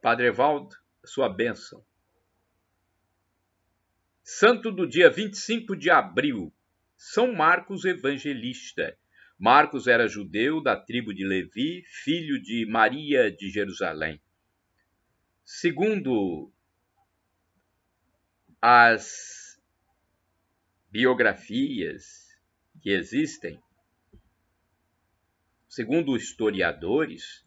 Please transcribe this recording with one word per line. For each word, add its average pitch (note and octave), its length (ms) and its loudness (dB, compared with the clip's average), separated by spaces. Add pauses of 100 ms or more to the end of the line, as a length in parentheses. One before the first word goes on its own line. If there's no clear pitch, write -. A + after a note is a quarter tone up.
Padre A#2+ 260 2
Evaldo, C3+ 480 0 (280)
sua - 240 -4
bênção. - 560 -6 (2500)
Santo A3+ 480 2
do F3+ 160 -4
dia D3+ 220 6
vinte G3+ 240 -4
e - 40 -12
cinco A3 380 -6
de D3+ 140 -4
abril, A2+ 640 0 (420)
São B3 380 -2
Marcos E3+ 500 0
Evangelista. C3+ 1120 -6 (400)
Marcos B2+ 500 4
era A#2 200 4
judeu G#2 540 -4
da C3 160 0
tribo A2 360 -8
de F#2+ 120 -8
Levi, A2 600 -6
filho D3 560 -6
de A2+ 240 -6
Maria A#2+ 640 0
de G2 200 -12
Jerusalém. E2+ 720 -6 (1200)
Segundo C3 1040 -4 (2000)
as - 1000 4 (1300)
biografias A2 1400 -2 (520)
que G2 100 -4
existem, G2+ 680 -4 (2000)
segundo C3+ 480 -4
historiadores G2+ 1300 -4